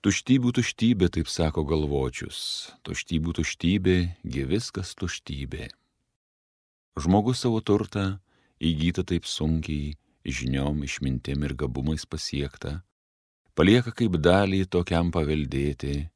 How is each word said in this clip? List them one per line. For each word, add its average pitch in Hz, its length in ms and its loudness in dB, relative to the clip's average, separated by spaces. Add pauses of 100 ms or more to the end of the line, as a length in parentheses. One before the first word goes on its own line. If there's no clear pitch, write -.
"Tuštybių 123 540 2
tuštybė", 113 580 2
taip 80 160 -2
sako 80 320 0
galvočius. 71 1080 -4 (100)
"Tuštybių 82 540 -4
tuštybė, 92 580 2 (320)
gi 69 160 -4
viskas 92 560 -4
tuštybė." 67 720 -8 (1300)
Žmogus 101 400 2
savo 113 240 0
turtą, 101 560 0 (400)
įgytą 85 480 0
taip 85 160 0
sunkiai, 78 720 -2 (300)
žiniom, 67 580 -2
išmintim 67 640 -4
ir 67 80 -4
gabumais 69 480 -4
pasiektą, 73 800 -6 (720)
palieka 113 400 6
kaip 90 240 2
dalį 95 480 4
tokiam 85 480 2
paveldėti 71 1000 -2